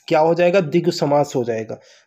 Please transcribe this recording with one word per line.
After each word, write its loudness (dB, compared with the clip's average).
क्या 2
हो 4
जाएगा? 2
द्विगु 0
समास 0
हो -2
जाएगा। -6